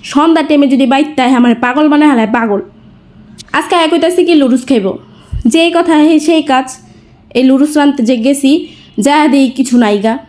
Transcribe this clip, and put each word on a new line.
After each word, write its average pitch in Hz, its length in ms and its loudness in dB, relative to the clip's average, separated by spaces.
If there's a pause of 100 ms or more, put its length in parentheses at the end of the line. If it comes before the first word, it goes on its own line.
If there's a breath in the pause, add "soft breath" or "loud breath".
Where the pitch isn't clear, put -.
সন্ধ্যা 320 400 0
টাইমে 285 240 2
যদি 269 180 2
বাইতে 277 360 0
হয়, 254 100 2
আমার 240 240 2
পাগল 262 340 0
বানায় 294 200 2
হালায় 226 240 0
পাগল। 220 280 -2 (920)
আজকে 330 220 -4
এক 320 140 0
কইতাছে 339 340 0
কি 339 120 2
লুডুস 262 320 0
খাইব, 202 300 -2 (480 loud breath)
যেই 330 300 2
কথা 339 220 0
হে 311 220 4
সেই 311 240 0
কাজ। 262 340 -4 (560 soft breath)
এই 247 100 0
লুডুস 277 340 2
রানতে 285 260 0
যে 240 140 -2
গেছি, 269 500 -2 (320 loud breath)
যা 294 280 2
দেই 269 220 2
কিছু 247 280 -2
নাই 208 200 0
গা। 226 200 -4 (120)